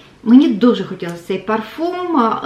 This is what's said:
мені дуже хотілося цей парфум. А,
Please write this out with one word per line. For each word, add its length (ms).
мені 260
дуже 360
хотілося 420
цей 120
парфум. 760
А, 300